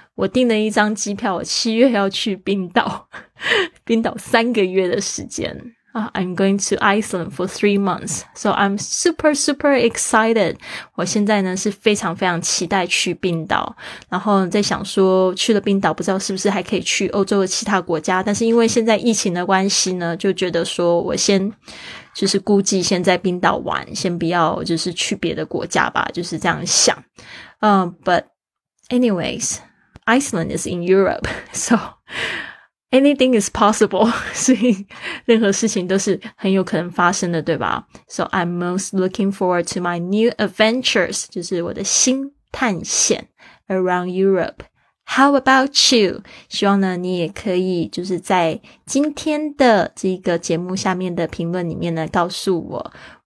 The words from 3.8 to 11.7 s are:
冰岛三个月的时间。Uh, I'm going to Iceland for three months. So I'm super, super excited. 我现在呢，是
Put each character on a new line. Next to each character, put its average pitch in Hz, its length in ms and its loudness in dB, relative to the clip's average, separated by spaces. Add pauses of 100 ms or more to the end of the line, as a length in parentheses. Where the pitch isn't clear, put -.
冰 226 180 2
岛 226 160 -4
三 233 340 0
个 214 100 2
月 185 240 2
的 185 140 0
时 - 240 -8
间。 - 500 -10 (240)
Uh, 214 140 -4
I'm 180 240 -4
going 196 220 4 (100)
to 202 120 0
Iceland 202 520 0
for 185 160 -4
three 202 280 2
months. 196 460 -2 (120)
So - 180 -2
I'm 202 260 0
super, 311 560 0
super 285 400 2
excited. 226 840 2 (380)
我 175 100 -4
现 202 220 0
在 208 160 2
呢， 185 140 -2
是 196 160 -2